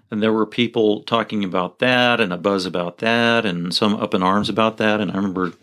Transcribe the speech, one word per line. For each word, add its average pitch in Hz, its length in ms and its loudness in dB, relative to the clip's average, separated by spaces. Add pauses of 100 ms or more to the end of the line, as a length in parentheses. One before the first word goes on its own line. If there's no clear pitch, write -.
And 107 120 -4
there 110 120 2
were 107 140 0
people 110 560 0
talking 110 400 -2
about 90 340 -4
that 123 420 2
and 95 140 0
a 87 40 -6
buzz 95 280 0
about 87 320 -6
that 117 480 2
and 87 280 -4
some 104 220 2
up 110 200 -4
in 92 80 2
arms 98 260 2
about 110 280 0
that. 107 220 0
And 92 120 -2
I 90 40 -8
remember 92 480 -2